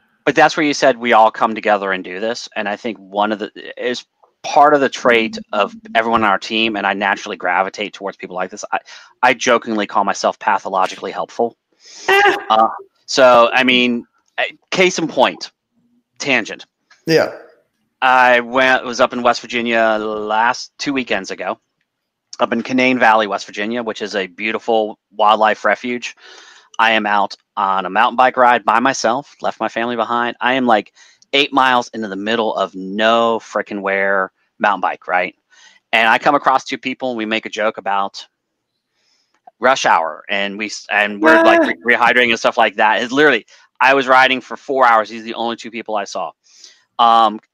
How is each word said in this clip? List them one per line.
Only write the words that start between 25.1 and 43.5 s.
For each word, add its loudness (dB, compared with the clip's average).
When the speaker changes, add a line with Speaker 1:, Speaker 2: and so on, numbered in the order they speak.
Speaker 1:
wildlife 2
refuge. -4
I 2
am 0
out -2
on -2
a -6
mountain 0
bike 2
ride 4
by 2
myself, -2
left -6
my -4
family -6
behind. -4
I 0
am, 0
like, 0
eight 2
miles 2
into -8
the -8
middle -2
of -4
no 0
frickin' -8
where -2
mountain 0
bike, -6
right? -4
And 2
I 4
come 2
across 0
two -10
people -8
and -6
we -4
make -4
a -10
joke -4
about -6
rush 0
hour 0
and -4
we -6
s-, -12
and -2
we're, 4
like, 4
Speaker 2:
Ah. 0
Speaker 1:
re-, 2
rehydrating 2
and 0
stuff 0
like 2
that. 2
It's -6
literally, 2